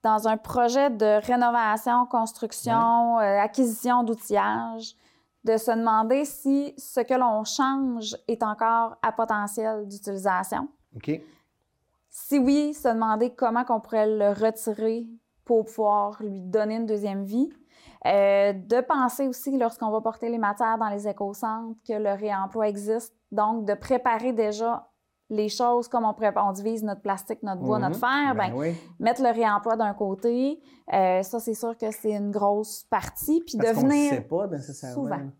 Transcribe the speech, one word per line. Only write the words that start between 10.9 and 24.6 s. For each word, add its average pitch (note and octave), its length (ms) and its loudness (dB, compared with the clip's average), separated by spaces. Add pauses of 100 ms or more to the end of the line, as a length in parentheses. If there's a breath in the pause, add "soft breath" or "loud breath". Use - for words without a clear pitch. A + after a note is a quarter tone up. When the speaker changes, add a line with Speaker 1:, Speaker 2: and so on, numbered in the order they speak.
Speaker 2:
OK. D3 240 -6 (920 loud breath)
Speaker 1:
Si - 300 -2
oui, D4 340 2
se D4 140 -2
demander A3+ 440 2
comment A#3+ 320 0
qu'on A3+ 160 0
pourrait G#3+ 280 0
le G#3 220 4
retirer A3 760 -2 (380)
pour A3 200 4
pouvoir G#3 560 0
lui G3 200 -8
donner G#3+ 340 0
une A3+ 100 -4
deuxième G3+ 380 -4
vie. A#3+ 260 0 (560 soft breath)
Euh, G3+ 480 4
de G3+ 280 0
penser C4 460 0
aussi, C4+ 300 -4
lorsqu'on A#3 340 0
va A3 80 0
porter A3+ 300 -4
les A#3 80 -2
matières A3+ 400 0
dans A3 120 -2
les G3+ 180 -4
éco-centres, A3 680 -6 (120)
que A3+ 60 -4
le G#3+ 200 -2
réemploi G3+ 560 -2
existe. G#3 440 -4 (180)
Donc, G#3+ 340 0
de G3+ 80 0
préparer B3 580 0
déjà A3 560 -2 (420)